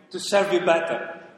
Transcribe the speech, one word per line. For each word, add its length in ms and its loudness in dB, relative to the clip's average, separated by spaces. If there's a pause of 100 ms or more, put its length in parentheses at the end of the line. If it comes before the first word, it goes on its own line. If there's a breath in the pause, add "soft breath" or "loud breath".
(100)
to 80 -10
serve 360 0
you 100 2
better." 720 -2